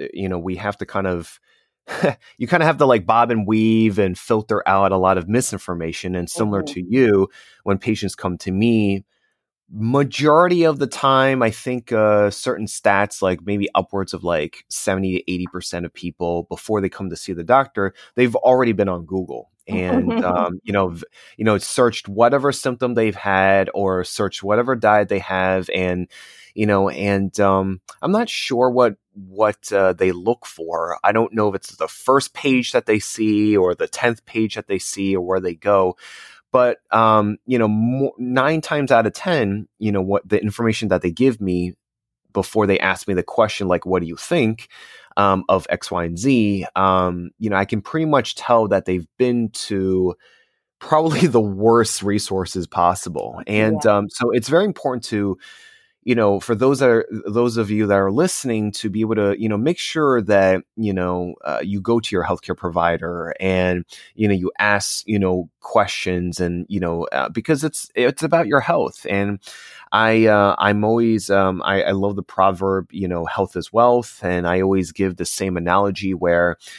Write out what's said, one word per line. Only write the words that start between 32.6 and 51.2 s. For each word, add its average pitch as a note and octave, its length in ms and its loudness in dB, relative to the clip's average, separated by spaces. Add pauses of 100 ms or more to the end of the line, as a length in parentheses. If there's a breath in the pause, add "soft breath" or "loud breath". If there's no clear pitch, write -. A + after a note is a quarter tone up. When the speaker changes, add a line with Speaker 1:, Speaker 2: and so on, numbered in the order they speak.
Speaker 1:
that A#2+ 140 0
they A2 120 2
see G#2+ 560 0
or F2+ 200 2
the E2 120 -4
tenth - 380 -2
page A2 300 -4
that G#2+ 140 -12
they G2 100 -2
see G2 360 -4
or F#2 60 0
where F#2 200 -2
they F2+ 140 -6
go. F#2+ 440 0 (520 loud breath)
But, B2 280 2 (120)
um, G#2+ 540 4
you B2 140 0
know, A2 100 2
mo-, A#2+ 480 0
nine C3 460 0
times D3 280 -2
out A2+ 160 4
of G2+ 60 -2
ten, A2 560 -2 (100)
you G#2+ 140 -2
know, G2 80 0
what G2 260 -2
the G#2 140 0
information A2 480 -2
that F2+ 140 0
they F2+ 80 0
give A2+ 320 0
me F2+ 320 -2 (580)
before - 340 0
they G2 120 4
ask - 280 -2
me G2+ 60 -2
the F2+ 100 0
question, G2+ 460 0
like, F2+ 160 0
"What F#2 160 0
do E2 80 -8
you E2 80 -12
think, A#2 520 -2 (500 loud breath)
um, G2 320 2
of F#2 180 0
X, - 220 -4
Y, F2 140 -2
and E2+ 140 -6
Z?" G#2 460 0 (100)
Um, F2+ 640 0
you G#2+ 120 -4
know, G2 60 0
I G2 100 0
can G#2+ 160 -4
pretty D#3+ 240 -4
much C#3 280 0
tell A2+ 340 2
that F#2+ 180 0
they've F2+ 200 -2 (120)
been A#2+ 320 0
to F#2+ 640 -2 (640 soft breath)
probably D#3+ 480 2